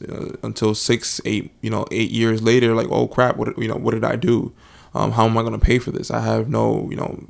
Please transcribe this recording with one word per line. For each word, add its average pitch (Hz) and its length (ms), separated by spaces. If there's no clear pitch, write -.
uh, - 260
until 110 320
six, - 500
eight, 110 260
you 110 80
know, 104 220
eight 110 200
years 113 300
later, 117 340
like, 117 140
"Oh, 117 180
crap, 123 300
what, 113 200
you 113 100
know, 110 80
what 117 180
did 113 100
I 113 120
do? 117 360
Um, 107 160
how 113 140
am 113 120
I 113 60
gonna 113 160
pay 120 200
for - 120
this? - 200
I 113 80
have 113 300
no, 113 400
you 101 80
know, - 220